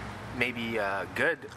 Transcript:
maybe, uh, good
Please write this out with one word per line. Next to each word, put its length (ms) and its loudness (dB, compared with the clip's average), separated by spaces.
maybe, 400 2
uh, 260 2
good 240 4